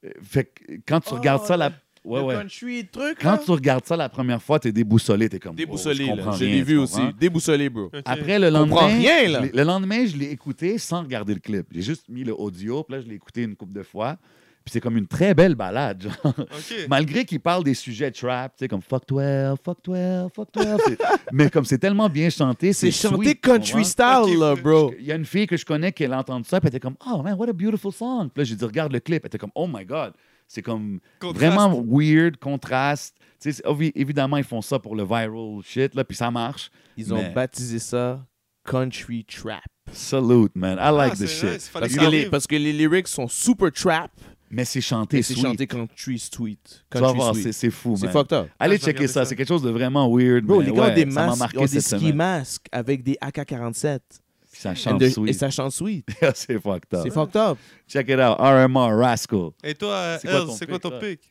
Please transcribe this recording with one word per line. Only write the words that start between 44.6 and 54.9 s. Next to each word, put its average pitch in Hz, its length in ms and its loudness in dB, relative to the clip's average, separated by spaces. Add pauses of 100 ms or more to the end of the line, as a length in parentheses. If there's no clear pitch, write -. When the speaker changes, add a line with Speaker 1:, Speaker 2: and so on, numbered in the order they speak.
Speaker 1:
c'est 127 160 -4
chanté 113 360 -2
Speaker 2:
mais 120 60 2
c'est 131 100 -2
Speaker 1:
sweet. 123 140 0
Speaker 2:
chanté 127 200 -2
country 120 520 -8
sweet. - 720 -10
Speaker 1:
Tu 127 80 -4
vas 127 80 6
Speaker 2:
Country 127 100 2
Speaker 1:
voir, 120 160 2
Speaker 2:
sweet. 110 120 -2
Speaker 1:
c'est, 110 60 -2
c'est 113 200 0
fou, 120 260 -2
Speaker 2:
C'est 98 80 -2
Speaker 1:
man. 92 80 -2
Speaker 2:
fucked 143 200 2
up. 104 140 0 (120)
Speaker 1:
Allez - 0 -
Speaker 3:
Ah, 131 60 0
je 165 40 4
vais 202 80 4
Speaker 1:
checker 175 100 -2 (120)
Speaker 3:
regarder 143 80 2
Speaker 1:
ça. 131 160 0
Speaker 3:
ça. - 20 2
Speaker 1:
C'est 123 100 -6
quelque 131 120 -4
chose 170 160 2
de 120 80 0
vraiment 127 440 2
weird, 123 300 6
Speaker 2:
Bro, 196 140 6
Speaker 1:
mais 135 80 4
Speaker 2:
les - 40 0
gars - 120 4
Speaker 1:
ouais, 113 80 6
Speaker 2:
ont 110 40 2
des - 60 6 (100)
Speaker 1:
ça 135 100 0
m'a - 40 2
Speaker 2:
masques, 120 140 0
Speaker 1:
marqué 123 180 -2
Speaker 2:
ils - 20 -4
ont 135 40 4
des 139 60 2
Speaker 1:
cette 139 140 0
Speaker 2:
ski - 160 -2
Speaker 1:
semaine. 156 160 2
Speaker 2:
masks 165 560 -2
avec 123 320 -4
des 131 160 -2
A 135 120 -8
K 143 140 -8
quarante-sept. 123 580 -6 (480)
Speaker 1:
Puis - 100 -20
ça 95 100 -6
Speaker 2:
And 90 40 -4
Speaker 1:
chante - 240 0